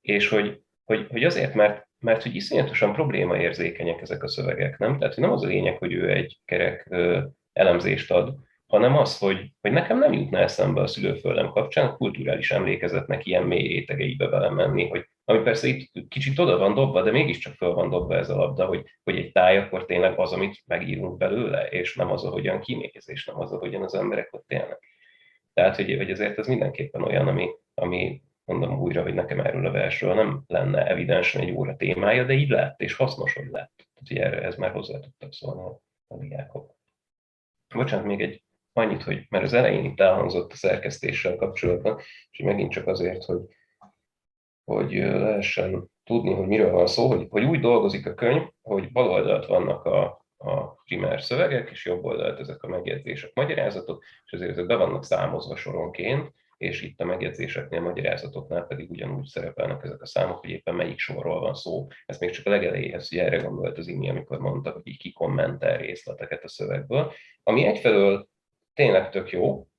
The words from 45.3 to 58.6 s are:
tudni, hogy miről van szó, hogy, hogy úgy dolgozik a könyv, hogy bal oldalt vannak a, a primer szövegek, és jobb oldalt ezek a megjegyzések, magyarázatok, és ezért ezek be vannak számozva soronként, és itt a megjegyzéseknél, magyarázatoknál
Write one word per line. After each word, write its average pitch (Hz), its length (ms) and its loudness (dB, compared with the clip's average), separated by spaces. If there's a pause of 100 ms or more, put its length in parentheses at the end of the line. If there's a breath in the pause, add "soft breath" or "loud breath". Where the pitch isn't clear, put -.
tudni, 110 280 0
hogy 92 140 0
miről 101 240 4
van 90 160 6
szó, 117 200 2
hogy, 95 240 2
hogy 110 140 2
úgy 156 160 4
dolgozik 107 460 4
a - 80 -6
könyv, 127 280 2 (200)
hogy 98 300 -4
bal 120 180 4
oldalt 101 360 2
vannak - 380 2
a, - 420 0 (100)
a - 300 -4
primer - 560 -4
szövegek, 135 480 0
és - 160 -12
jobb 90 180 -4
oldalt - 360 -4
ezek - 220 -12
a - 60 -12
megjegyzések, - 680 -8
magyarázatok, 101 680 -4 (200 loud breath)
és - 80 -16
ezért 87 180 -6
ezek 90 160 -4
be 117 100 2
vannak 92 280 0
számozva - 520 -2
soronként, 95 760 -4 (240)
és - 260 -6
itt - 180 -14
a 87 40 -2
megjegyzéseknél, 90 760 -6
magyarázatoknál - 840 -6